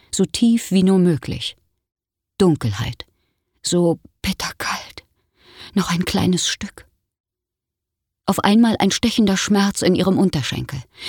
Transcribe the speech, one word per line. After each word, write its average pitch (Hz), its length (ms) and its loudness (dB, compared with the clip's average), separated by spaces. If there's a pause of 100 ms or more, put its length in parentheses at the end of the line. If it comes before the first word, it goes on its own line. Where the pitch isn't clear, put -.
(140)
so 190 120 0
tief - 460 0
wie 185 120 4
nur 190 160 4
möglich. - 580 -2 (800)
Dunkelheit, 143 680 0 (560)
so 175 380 0 (220)
bitterkalt. - 840 -8 (680)
Noch 185 180 0
ein 175 140 -2
kleines 180 420 0
Stück. - 400 -10 (1400)
Auf - 140 -2
einmal 220 400 4
ein 190 120 2
stechender 214 440 0
Schmerz 196 460 0
in 180 140 2
ihrem 180 220 2
Unterschenkel, 135 640 -2 (280)